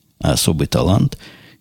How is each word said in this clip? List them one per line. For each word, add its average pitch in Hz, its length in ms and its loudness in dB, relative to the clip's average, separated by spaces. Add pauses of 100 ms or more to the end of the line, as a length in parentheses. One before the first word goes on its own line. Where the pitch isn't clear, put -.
(200)
особый - 460 0
талант. 110 520 0 (420)